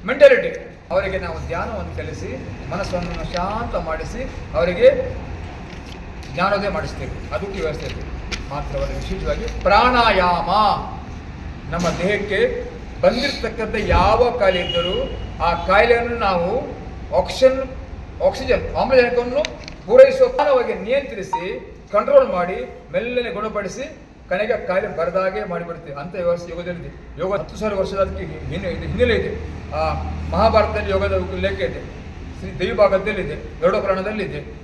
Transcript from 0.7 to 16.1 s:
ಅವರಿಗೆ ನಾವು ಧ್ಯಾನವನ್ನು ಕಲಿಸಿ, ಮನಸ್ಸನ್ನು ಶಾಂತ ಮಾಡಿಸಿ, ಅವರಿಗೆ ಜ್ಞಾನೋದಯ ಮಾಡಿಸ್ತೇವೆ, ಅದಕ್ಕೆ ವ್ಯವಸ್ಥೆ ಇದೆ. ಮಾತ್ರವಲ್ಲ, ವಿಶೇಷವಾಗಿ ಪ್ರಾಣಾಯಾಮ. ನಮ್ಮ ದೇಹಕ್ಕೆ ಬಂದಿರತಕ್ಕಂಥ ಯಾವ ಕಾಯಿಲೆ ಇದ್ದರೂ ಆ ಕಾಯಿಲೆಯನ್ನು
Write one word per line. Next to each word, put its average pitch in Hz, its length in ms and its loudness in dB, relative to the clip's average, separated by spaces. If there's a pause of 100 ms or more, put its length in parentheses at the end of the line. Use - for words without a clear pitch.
ಅವರಿಗೆ 185 280 0
ನಾವು 160 280 -6
ಧ್ಯಾನವನ್ನು 175 500 -6
ಕಲಿಸಿ, 175 480 -8 (260)
ಮನಸ್ಸನ್ನು 170 640 -4
ಶಾಂತ 208 420 -4
ಮಾಡಿಸಿ, 160 500 -4 (320)
ಅವರಿಗೆ 180 580 6 (1200)
ಜ್ಞಾನೋದಯ 196 340 0
ಮಾಡಿಸ್ತೇವೆ, 151 680 -6
ಅದಕ್ಕೆ 190 260 -6
ವ್ಯವಸ್ಥೆ 147 260 -4
ಇದೆ. 117 140 -8 (500)
ಮಾತ್ರವಲ್ಲ, 139 440 -4
ವಿಶೇಷವಾಗಿ 175 680 -4
ಪ್ರಾಣಾಯಾಮ. 202 840 4 (1200)
ನಮ್ಮ 175 180 -2
ದೇಹಕ್ಕೆ 196 840 0 (300)
ಬಂದಿರತಕ್ಕಂಥ 220 760 0
ಯಾವ 202 600 4
ಕಾಯಿಲೆ 185 220 4
ಇದ್ದರೂ 185 580 -2 (260)
ಆ 175 220 0
ಕಾಯಿಲೆಯನ್ನು 233 500 4